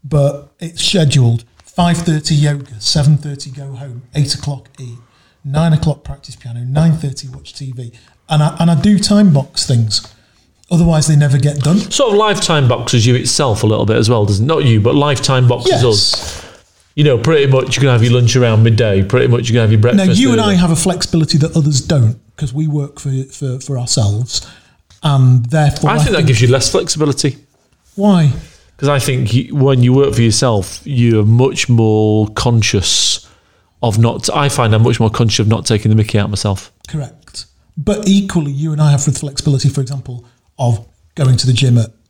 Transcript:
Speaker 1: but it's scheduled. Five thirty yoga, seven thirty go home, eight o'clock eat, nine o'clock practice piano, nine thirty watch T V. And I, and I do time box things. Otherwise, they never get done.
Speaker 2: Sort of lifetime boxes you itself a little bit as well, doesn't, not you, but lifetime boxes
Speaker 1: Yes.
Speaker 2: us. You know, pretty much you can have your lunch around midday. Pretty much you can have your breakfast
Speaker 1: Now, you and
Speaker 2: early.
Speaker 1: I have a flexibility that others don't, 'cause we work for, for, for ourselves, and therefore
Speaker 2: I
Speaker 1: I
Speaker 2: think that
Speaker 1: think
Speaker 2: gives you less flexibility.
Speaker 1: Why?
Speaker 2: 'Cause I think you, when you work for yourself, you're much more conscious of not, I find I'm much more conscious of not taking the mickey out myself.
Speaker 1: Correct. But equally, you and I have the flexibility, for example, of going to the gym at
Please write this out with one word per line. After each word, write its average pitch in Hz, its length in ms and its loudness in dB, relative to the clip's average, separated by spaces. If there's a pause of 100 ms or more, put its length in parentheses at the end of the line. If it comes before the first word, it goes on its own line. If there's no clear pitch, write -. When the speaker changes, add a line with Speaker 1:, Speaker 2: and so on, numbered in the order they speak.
Speaker 1:
but 143 560 -2
it's - 260 -10
scheduled. 131 600 0 (200)
Five 170 340 -2
thirty 160 360 -2
yoga, 143 460 -2
seven 147 360 0
thirty 143 340 -10
go 139 240 -16
home, 123 280 -16 (120)
eight 147 200 -4
o'clock - 340 -10 (120)
eat, 120 180 -16 (460)
nine 156 280 0
o'clock 156 320 -2
practice - 320 -16
piano, 120 280 -12
nine 151 300 0
thirty 139 340 -8
watch 127 260 -20
T 131 180 -14
V. 120 200 -14 (360)
And 151 140 0
I, - 160 -2
and 170 120 2
I 156 100 2
do 208 180 2
time 208 360 2
box - 320 -2
things. 117 440 -2 (600)
Otherwise, 160 380 2
they 156 60 2
never 147 220 4
get 143 220 0
done. 147 200 0
Speaker 2:
Sort 233 340 0
of 202 60 2
lifetime 190 500 0
boxes 120 380 0
you 123 100 4
itself 127 480 -2
a - 20 2
little 107 180 2
bit 107 120 2
as 113 120 2
well, 113 160 2
doesn't, 101 220 0
not 151 180 0
you, 113 160 4
but 120 140 2
lifetime 139 520 2
boxes 123 360 0
Speaker 1:
Yes. - 20 2
Speaker 2:
us. - 760 -4 (320)
You 147 100 0
know, 127 140 2
pretty 139 340 2
much 131 240 0
you 127 40 -4
can 135 100 2
have 117 120 2
your 120 120 2
lunch 120 200 2
around 113 280 4
midday. 107 400 2
Pretty 120 240 0
much 120 240 0
you 113 40 0
can 120 60 4
have 110 100 2
your 110 100 4
breakfast 190 260 2
Speaker 1:
Now, 175 80 4
you 254 180 2
and 226 80 2
Speaker 2:
early. 202 140 2
Speaker 1:
I - 20 2
have 175 140 2
a 160 60 2
flexibility 170 640 -2
that 160 160 0
others 147 280 0
don't, 120 360 0 (180)
'cause 123 180 -8
we 156 120 -4
work 147 320 -6
for, 139 120 -8 (140)
for, 131 360 -10
for 135 180 -8
ourselves, 113 680 -4 (560)
and 127 440 4
therefore 151 440 0
Speaker 2:
I 214 40 0
Speaker 1:
I - 40 0
Speaker 2:
think 151 140 2
that - 40 0
Speaker 1:
think 156 120 2
Speaker 2:
gives 113 120 2
you 123 80 4
less 131 220 0
flexibility. 151 680 -2 (600)
Speaker 1:
Why? 185 360 2 (460)
Speaker 2:
'Cause 139 100 -2
I 143 120 2
think 127 340 -2
you, - 200 -2
when 135 280 2
you 123 100 4
work 139 220 2
for 117 80 2
yourself, 110 640 0
you're 117 420 2
much 120 420 0
more 107 600 2
conscious - 1000 -2 (540)
of 110 160 0
not, - 360 0
I 143 140 0
find 113 260 0
I'm 110 80 2
much 123 160 2
more 113 120 2
conscious 113 300 0
of 107 80 2
not 110 180 0
taking 107 240 0
the 110 60 4
mickey 104 220 0
out 104 120 -2
myself. 98 420 -6 (160)
Speaker 1:
Correct. - 560 -12 (320)
But 208 320 -4
equally, 190 440 0
you 151 200 -4
and 151 80 -4
I 147 120 4
have 135 120 0
the 147 80 0
flexibility, 139 560 -2
for 139 120 -2
example, 127 440 -10 (360)
of 117 260 -2 (300)
going 127 200 2
to - 120 -2
the 131 40 2
gym 120 240 2
at 113 140 0 (180)